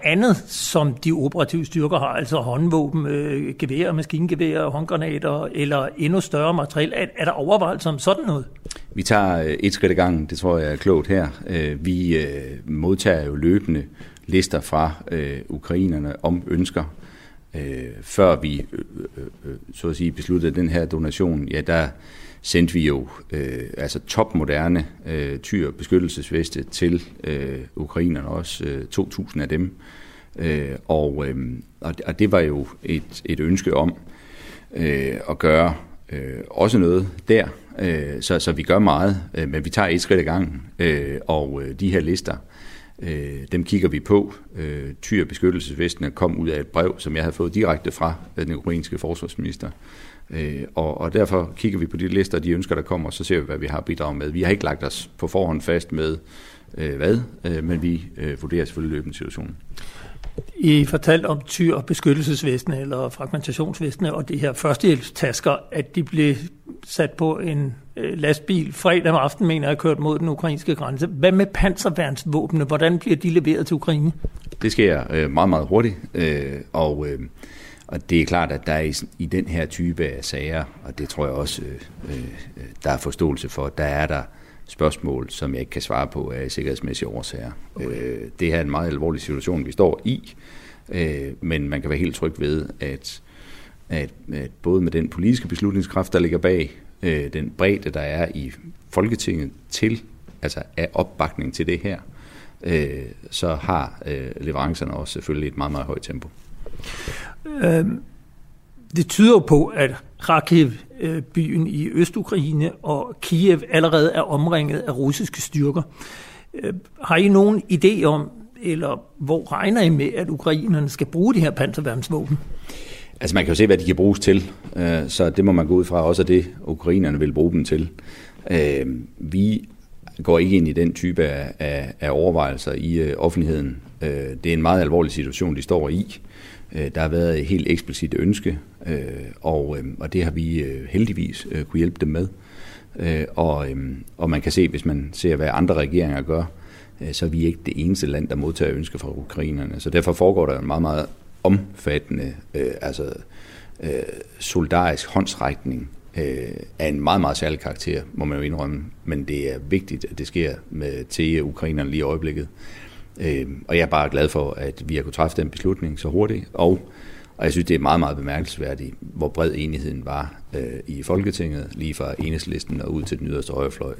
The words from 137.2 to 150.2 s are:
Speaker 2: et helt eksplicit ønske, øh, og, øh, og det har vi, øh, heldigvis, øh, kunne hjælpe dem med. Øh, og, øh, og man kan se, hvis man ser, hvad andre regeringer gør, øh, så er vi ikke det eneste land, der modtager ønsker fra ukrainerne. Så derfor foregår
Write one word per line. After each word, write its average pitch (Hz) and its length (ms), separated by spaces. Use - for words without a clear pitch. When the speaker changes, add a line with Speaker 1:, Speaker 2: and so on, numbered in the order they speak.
Speaker 2:
et 71 60
helt 82 240
eksplicit - 500
ønske, 85 400
øh, 78 160
og, 73 380
øh, 65 60
og 78 140
det 92 100
har 80 80
vi, 80 300
øh, 67 280
heldigvis, 95 640
øh, 76 120
kunne 78 140
hjælpe 85 220
dem 78 100
med. 82 180
Øh, 78 260
og, 73 360
øh, 67 60
og 82 120
man 76 120
kan 73 100
se, 90 160
hvis 80 180
man 71 280
ser, 82 220
hvad 76 180
andre 87 220
regeringer 73 460
gør, 80 220
øh, 78 120
så 85 120
er 80 40
vi 82 160
ikke 82 200
det - 100
eneste 85 320
land, 73 200
der 69 80
modtager 71 400
ønsker 76 240
fra 71 100
ukrainerne. 71 680
Så 76 100
derfor 85 240
foregår 90 320